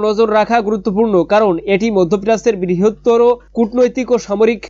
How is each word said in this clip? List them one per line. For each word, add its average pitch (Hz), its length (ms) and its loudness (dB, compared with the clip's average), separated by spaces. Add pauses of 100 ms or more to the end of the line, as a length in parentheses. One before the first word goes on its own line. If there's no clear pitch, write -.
নজর 214 280 0
রাখা 214 280 2
গুরুত্বপূর্ণ, 214 520 -2 (100)
কারণ 208 300 2 (120)
এটি 196 260 0
মধ্যপ্রাচ্যের 196 720 0
বৃহত্তর 214 580 0 (340)
কূটনৈতিক 233 580 -2
ও 240 60 2
সামরিক 208 520 -2